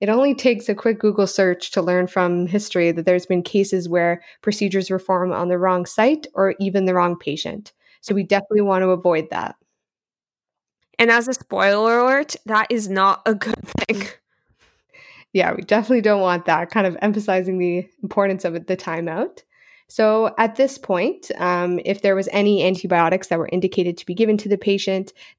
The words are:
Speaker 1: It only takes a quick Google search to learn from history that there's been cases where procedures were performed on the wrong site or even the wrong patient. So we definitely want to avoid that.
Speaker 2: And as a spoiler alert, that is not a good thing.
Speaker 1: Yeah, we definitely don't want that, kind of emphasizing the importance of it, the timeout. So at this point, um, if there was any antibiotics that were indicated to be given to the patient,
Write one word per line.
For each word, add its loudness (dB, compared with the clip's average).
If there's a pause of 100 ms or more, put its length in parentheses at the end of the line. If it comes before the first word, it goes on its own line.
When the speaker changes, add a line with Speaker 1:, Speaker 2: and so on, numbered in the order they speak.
Speaker 1:
It 0
only 2
takes 0
a -2
quick -2
Google 2
search 0
to 0
learn 2
from 0
history 0
that -4
there's 2
been 0
cases 0
where 0 (200)
procedures -2
were 0
performed 0
on -2
the 0
wrong 2
site 0
or 2
even 0
the 2
wrong 0
patient. -8 (280)
So -4
we 0
definitely 0
want 2
to 2
avoid 0
that. -6 (1400)
Speaker 2:
And 6
as 2
a -4
spoiler 2
alert, 0 (120)
that 0
is -2
not 2
a 2
good -4 (280)
thing. -4 (1200)
Speaker 1:
Yeah, 2
we -8
definitely 2
don't 2
want 0
that, 0
kind 0
of -4
emphasizing 0
the -2 (140)
importance -2
of -4
it, -10
the -2
timeout. -6 (440)
So 2
at 0
this 2
point, -4
um, 0
if -2
there 4
was -2
any 2
antibiotics 2
that 0
were -4
indicated -2
to -16
be -6
given 2
to -6
the 0
patient, -2 (260)